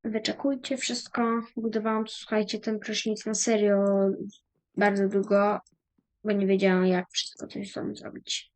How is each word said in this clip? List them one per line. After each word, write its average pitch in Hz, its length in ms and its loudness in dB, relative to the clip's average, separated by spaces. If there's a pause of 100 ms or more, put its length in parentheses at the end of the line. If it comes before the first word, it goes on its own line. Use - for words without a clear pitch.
wyczekujcie 226 720 -4
wszystko. 233 640 -2 (160)
Budowałam, 220 520 -2
słuchajcie, 214 500 -4
ten 214 200 -4
prysznic 214 480 -4
na 220 80 -4
serio 202 760 4 (680)
bardzo 202 320 4
długo, 202 500 2 (640)
bo 208 80 0
nie 196 140 2
wiedziałam, 190 400 4
jak 180 240 2
wszystko - 360 -8
coś 196 260 -10
tam - 240 -6
zrobić. - 600 -10